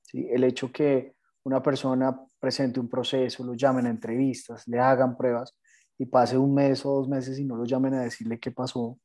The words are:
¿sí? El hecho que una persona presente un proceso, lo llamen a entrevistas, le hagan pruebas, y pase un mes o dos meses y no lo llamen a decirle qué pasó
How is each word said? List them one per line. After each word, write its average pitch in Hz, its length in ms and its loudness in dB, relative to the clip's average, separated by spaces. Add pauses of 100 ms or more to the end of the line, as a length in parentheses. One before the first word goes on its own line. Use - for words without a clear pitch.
¿sí? - 280 -8
El 123 140 2
hecho 127 280 0
que 139 440 0 (280)
una 135 200 0
persona 131 560 0 (200)
presente 131 400 -2
un 120 100 -4
proceso, 127 540 -2
lo 123 100 -6
llamen 127 320 2
a 120 40 0
entrevistas, 117 760 -4
le 120 120 0
hagan 127 360 4
pruebas, 120 420 -2 (400)
y 131 80 -6
pase 123 320 4
un 139 160 4
mes 139 320 2
o 139 60 -2
dos 139 180 0
meses 131 300 -4
y 143 60 -4
no 123 120 -4
lo 120 80 -4
llamen 131 280 0
a 127 100 0
decirle 117 360 -6
qué 123 120 -8
pasó 123 540 -6